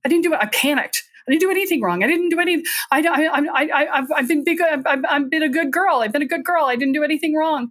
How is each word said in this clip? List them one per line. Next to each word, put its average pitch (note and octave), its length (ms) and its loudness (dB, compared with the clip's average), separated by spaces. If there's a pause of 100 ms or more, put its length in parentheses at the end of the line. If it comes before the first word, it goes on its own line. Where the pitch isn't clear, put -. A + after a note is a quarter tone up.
I C#4 40 0
didn't E4+ 140 4
do E4+ 100 2
it. C#4+ 80 0
I G#3 60 2
panicked. - 560 -2 (240)
I B3+ 40 -2
didn't D#4 100 4
do F#4+ 100 2
anything F#4 300 0
wrong. F3+ 220 0
I G#3+ 40 2
didn't F4 220 0
do E4 100 0
any, F4 240 0 (280)
I, C#4 100 4
I, D#4 240 2
I, D4 420 0
I, D4 300 0
I've, C4+ 180 -2
I've C4+ 120 0
been D4 160 0
big, E4 160 0
I've, D#4 280 0
I've, C#4 200 0
I've C#4+ 220 0
been D#4+ 140 0
a D#4 60 0
good C#4+ 220 -2
girl. F4+ 260 2
I've A3 140 0
been C#4+ 120 0
a C#4 40 -2
good E4 160 -4
girl. F4 220 0
I B3+ 100 0
didn't C4+ 180 -2
do D4+ 100 0
anything D4+ 320 0
wrong. D4+ 360 -2